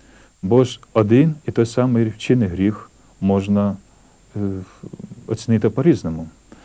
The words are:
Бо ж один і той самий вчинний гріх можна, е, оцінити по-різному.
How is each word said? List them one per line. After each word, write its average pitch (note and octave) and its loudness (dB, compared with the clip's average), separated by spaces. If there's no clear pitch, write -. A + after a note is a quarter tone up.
Бо A#2+ 4
ж - -8
один B2 4
і A#2 -6
той A2+ 2
самий A#2+ 0
вчинний A#2 0
гріх F#2+ -2
можна, G2 0
е, G#2 -6
оцінити A2+ -2
по-різному. F2 0